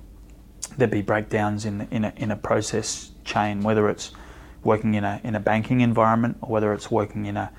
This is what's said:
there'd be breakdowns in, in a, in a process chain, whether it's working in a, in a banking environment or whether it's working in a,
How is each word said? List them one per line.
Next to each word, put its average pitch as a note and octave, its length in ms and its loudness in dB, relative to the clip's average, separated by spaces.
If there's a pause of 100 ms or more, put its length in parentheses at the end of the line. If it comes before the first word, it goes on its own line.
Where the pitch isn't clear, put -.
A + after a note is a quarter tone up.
(760)
there'd A#2+ 140 2
be G#2+ 100 0
breakdowns G#2 640 0
in, G#2 260 -6
in A2 140 0
a, G2+ 120 -4
in A2 140 -4
a G#2 40 -2
process - 760 -2 (140)
chain, G#2 360 0
whether G#2+ 280 4
it's - 220 -6 (520)
working A2 320 2
in G#2 100 0
a, G2+ 180 -4
in A2+ 120 -4
a G#2 40 -2
banking A2 420 2
environment A2+ 600 4
or - 80 -8
whether G#2+ 240 2
it's - 180 -6
working G#2 340 0
in G2+ 120 -6
a, G2+ 220 -4